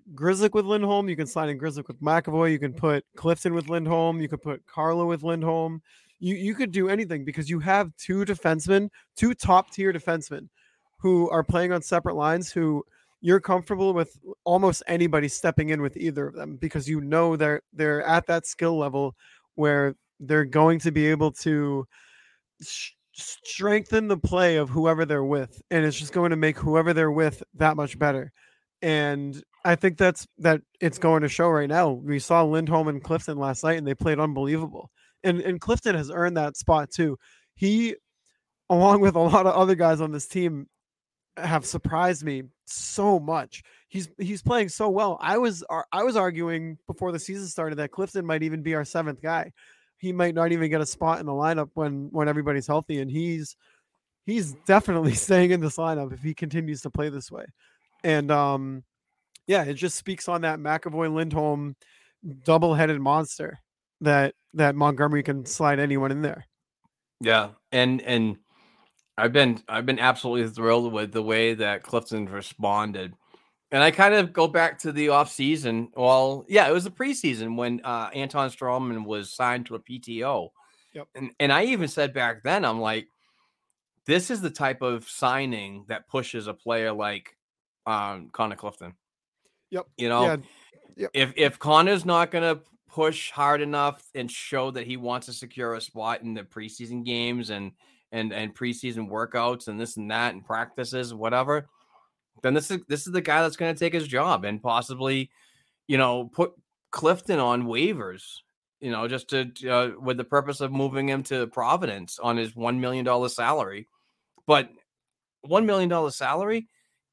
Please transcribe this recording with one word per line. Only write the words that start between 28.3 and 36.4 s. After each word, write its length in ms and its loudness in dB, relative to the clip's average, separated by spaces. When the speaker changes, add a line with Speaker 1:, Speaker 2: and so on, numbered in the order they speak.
Speaker 1:
And 640 -2
I 100 6
think 220 2
that's, 300 2
that 220 4
it's 200 -2
going 240 4
to 60 0
show 200 2
right 200 2
now. 220 4
We 280 -4
saw 240 4
Lindholm 440 2
and 160 -4
Clifton 340 -4
last 260 -4
night, 140 2
and 100 -6
they 80 -2
played 240 0
unbelievable. 720 -2
And, 140 2
and 200 -2
Clifton 340 0
has 140 -4
earned 280 0
that 200 -2